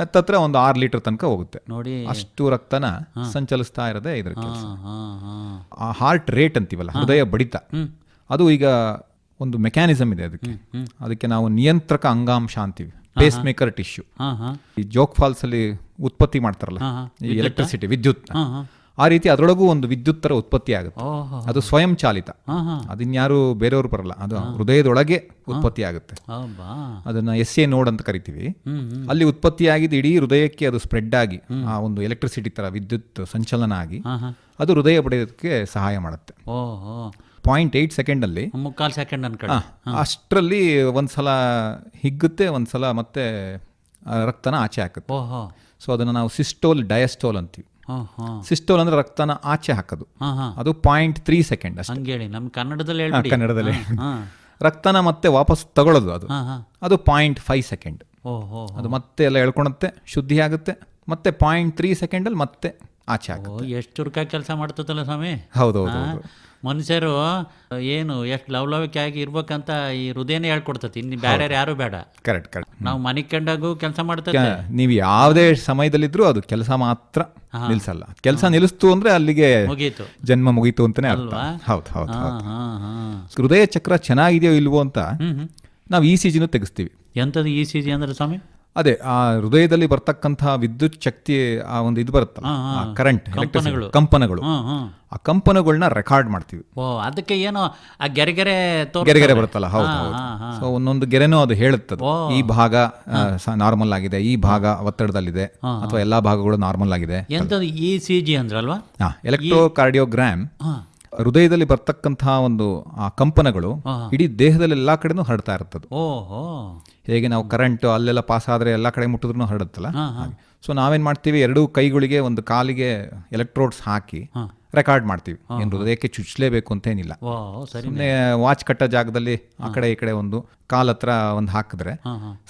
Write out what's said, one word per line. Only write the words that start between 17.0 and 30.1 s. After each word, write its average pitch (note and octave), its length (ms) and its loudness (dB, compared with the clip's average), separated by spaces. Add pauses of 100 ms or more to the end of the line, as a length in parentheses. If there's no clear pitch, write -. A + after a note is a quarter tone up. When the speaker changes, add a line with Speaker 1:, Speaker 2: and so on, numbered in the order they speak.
Speaker 1:
ಈ - 20 -10
Speaker 2:
ವಿದ್ಯುತ್ತಾ? A#2 380 -6
Speaker 1:
ಎಲೆಕ್ಟ್ರಿಸಿಟಿ, A#2 460 -2
ವಿದ್ಯುತ್. B2 460 0
Speaker 2:
ಹಾ, D#3+ 100 -2
ಹಾ. C3+ 280 -8 (280)
Speaker 1:
ಆ C#3+ 100 6
ರೀತಿ E3 200 4
ಅದ್ರೊಳಗೂ F3+ 400 6
ಒಂದು C#3+ 200 2
ವಿದ್ಯುತ್ C3+ 340 -2
ತರ D3 100 0
ಉತ್ಪತ್ತಿ B2 420 0
ಆಗುತ್ತೆ. F2+ 260 -6
Speaker 2:
ಓಹೋ. C#3 360 -8
Speaker 1:
ಅದು A#2 240 -2
ಸ್ವಯಂ E3 360 2
ಚಾಲಿತ. G#2 340 0
Speaker 2:
ಹಾ, - 240 -10
ಹಾ. E3 360 -4
Speaker 1:
ಅದಿನ್ಯಾರು B2+ 640 0
ಬೇರೆಯವ್ರು B2+ 340 0
ಬರಲ್ಲ, F#2+ 240 -6
ಅದು G2+ 240 -6
Speaker 2:
ಹಾ. A#2 140 -6
Speaker 1:
ಹೃದಯದೊಳಗೆ C3 640 4
Speaker 2:
ಹಾ. - 400 -8
Speaker 1:
ಉತ್ಪತ್ತಿ A#2+ 260 -2
ಆಗುತ್ತೆ. F2 340 -8 (260)
Speaker 2:
ಅಬ್ಬಾ. A2 640 -12
Speaker 1:
ಅದನ್ನ A2+ 220 -2
ಎಸ್ A2+ 300 0
ಎ D3+ 80 6
ನೋಡ್ C3 220 2
ಅಂತ A2 140 -2
ಕರಿತೀವಿ. F2+ 460 -8
Speaker 2:
ಹ್ಮ್, C#3 420 -8
ಹ್ಮ್. B2+ 180 -10
Speaker 1:
ಅಲ್ಲಿ D#3+ 160 2
ಉತ್ಪತ್ತಿಯಾಗಿದ್ದು D#3 720 2
ಇಡೀ D3 220 4